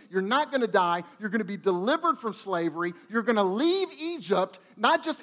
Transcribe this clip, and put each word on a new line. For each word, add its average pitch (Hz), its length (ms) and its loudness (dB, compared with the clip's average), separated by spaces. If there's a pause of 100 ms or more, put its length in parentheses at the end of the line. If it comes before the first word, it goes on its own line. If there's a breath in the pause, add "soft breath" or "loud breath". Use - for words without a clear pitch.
You're 185 140 0
not 262 280 0
gonna 262 140 0
die. 175 380 2 (160 loud breath)
You're 208 100 -6
gonna 220 140 0
be 196 140 -8
delivered 233 600 0
from 214 160 -6
slavery. 170 600 -2 (140 loud breath)
You're 226 140 -2
gonna 214 220 2
leave 330 460 2 (100)
Egypt, 196 580 -2 (200 soft breath)
not 302 260 2
just 320 200 -4